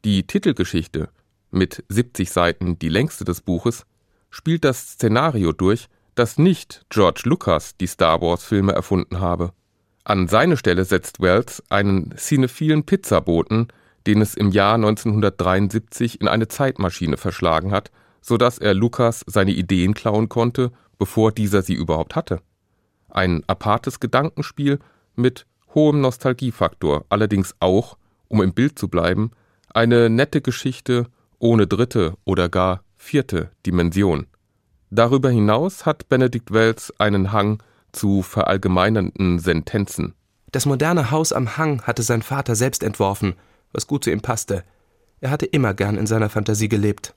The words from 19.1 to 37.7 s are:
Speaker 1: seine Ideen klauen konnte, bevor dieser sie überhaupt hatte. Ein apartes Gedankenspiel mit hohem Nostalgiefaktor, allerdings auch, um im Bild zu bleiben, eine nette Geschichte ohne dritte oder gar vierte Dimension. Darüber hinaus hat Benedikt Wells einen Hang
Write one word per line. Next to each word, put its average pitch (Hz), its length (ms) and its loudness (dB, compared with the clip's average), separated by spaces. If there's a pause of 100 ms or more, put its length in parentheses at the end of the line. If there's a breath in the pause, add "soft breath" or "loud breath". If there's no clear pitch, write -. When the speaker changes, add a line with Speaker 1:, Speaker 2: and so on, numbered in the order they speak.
Speaker 1:
seine 98 260 0
Ideen 92 400 0
klauen 110 360 0
konnte, 120 440 -2 (260 soft breath)
bevor 110 340 2
dieser 101 300 0
sie 92 120 -2
überhaupt 80 420 -2
hatte. 90 240 -4 (680)
Ein 90 380 0
apartes 110 540 -2
Gedankenspiel 139 800 -2 (380 soft breath)
mit 127 300 -2 (280)
hohem 151 260 4
Nostalgiefaktor, 120 1080 -2
allerdings 104 520 0
auch, 92 360 0 (320)
um 107 140 2
im 92 120 0
Bild 135 240 0
zu 98 100 -6
bleiben, 92 420 0 (420)
eine 117 380 4
nette 135 300 0
Geschichte 123 680 -4 (320)
ohne 117 280 4
dritte 98 480 0 (100)
oder 90 240 0
gar 92 340 0 (140)
vierte - 540 -4 (160)
Dimension. 87 600 0 (640)
Darüber 123 400 2
hinaus 117 560 0
hat - 220 -4
Benedikt 123 440 0
Wells 113 460 0
einen 101 340 2
Hang 104 300 0 (300 soft breath)